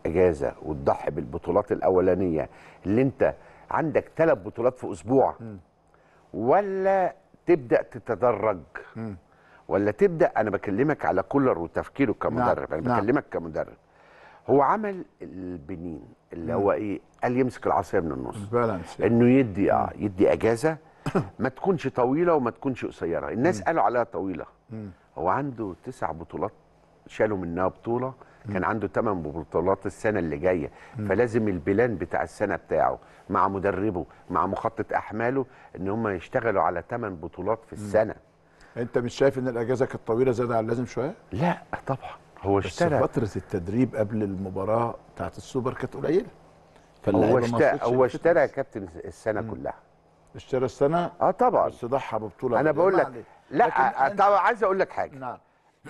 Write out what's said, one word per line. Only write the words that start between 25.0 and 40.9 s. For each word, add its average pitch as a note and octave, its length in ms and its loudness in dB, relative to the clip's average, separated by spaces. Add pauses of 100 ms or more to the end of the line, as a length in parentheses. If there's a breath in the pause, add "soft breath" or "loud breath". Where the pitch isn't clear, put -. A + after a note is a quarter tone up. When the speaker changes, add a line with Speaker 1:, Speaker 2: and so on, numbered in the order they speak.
Speaker 1:
هو D#2+ 100 0
عنده A2+ 460 -4 (100)
تسع A#2+ 280 -8
بطولات D#2+ 400 -6 (540)
شالوا G#2+ 320 0
منها F2+ 300 -2
بطولة، B2 460 -4 (300 loud breath)
كان G#2 180 -4
Speaker 2:
مم. - 20 0
Speaker 1:
عنده G2+ 220 -2
تمن G#2 360 -2
بطولات E2 640 -2
السنة G#2+ 320 -2
اللي D#2+ 200 -2
جاية، E2+ 320 0 (280 loud breath)
Speaker 2:
مم. G#2 100 -4
Speaker 1:
فلازم A2 400 2
البلان G2 480 0
بتاع D#2+ 260 -4
السنة F#2+ 340 -4
بتاعه C#2 420 0 (320 loud breath)
مع F#2+ 180 4
مدربه F#2+ 580 -2 (240 loud breath)
مع E2+ 160 2
مخطط - 460 -4
أحماله B2 540 -2 (300 loud breath)
إن F#2+ 120 -6
هم A2 200 -2
يشتغلوا G2+ 540 -2
على F2 200 0
تمن A#2 340 -8
بطولات F2+ 500 -4
في - 100 -16
Speaker 2:
مم. G#2 60 -12
Speaker 1:
السنة. G#2 320 2 (640 soft breath)
Speaker 2:
أنت A#2+ 220 -2
مش A#2+ 160 -4
شايف C3+ 240 2
إن B2+ 100 -4
الأجازة A#2+ 380 0
كانت B2 200 -8
طويلة C3 260 2
زيادة A#2+ 240 0
عن A2+ 80 0
اللازم A#2+ 220 -2
شوية؟ C#3 280 -6 (180)